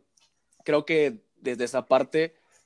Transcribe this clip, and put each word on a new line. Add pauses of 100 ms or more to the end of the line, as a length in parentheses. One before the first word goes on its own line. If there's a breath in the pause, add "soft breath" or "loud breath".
(640)
creo
que (180)
desde
esa
parte (420)